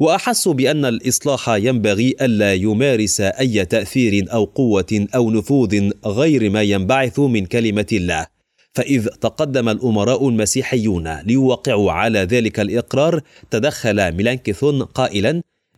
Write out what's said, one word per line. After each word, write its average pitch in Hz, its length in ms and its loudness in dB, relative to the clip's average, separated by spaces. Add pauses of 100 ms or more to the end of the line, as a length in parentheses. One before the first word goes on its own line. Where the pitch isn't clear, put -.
وأحسوا 185 520 0
بأن 139 320 0
الإصلاح 123 640 -2
ينبغي 113 720 2
ألا 104 340 2
يمارس 110 640 0
أي 107 440 0
تأثير 101 680 0
أو 110 120 2
قوة 104 720 0
أو 120 160 2
نفوذ 104 600 2 (160)
غير 117 440 2
ما 107 120 2
ينبعث 104 560 0
من 117 280 0
كلمة 107 460 0
الله. 87 340 -2 (480)
فإذ 120 320 0
تقدم 127 640 -2
الأمراء 117 600 0
المسيحيون 107 920 -2
ليوقعوا 117 720 0
على 107 260 0
ذلك 110 420 0
الإقرار، 123 600 0 (300)
تدخل 107 600 0
ميلانكثون 123 720 -2
قائلًا: 127 600 -2 (340)